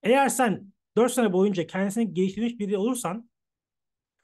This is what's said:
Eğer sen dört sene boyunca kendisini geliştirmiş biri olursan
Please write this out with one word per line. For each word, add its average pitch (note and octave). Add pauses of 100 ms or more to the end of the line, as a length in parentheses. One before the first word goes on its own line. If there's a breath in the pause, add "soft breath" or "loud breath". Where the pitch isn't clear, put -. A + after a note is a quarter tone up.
Eğer C4
sen - (240)
dört A#3
sene A3
boyunca F#3
kendisini G3
geliştirmiş G3
biri G#3
olursan A3 (920)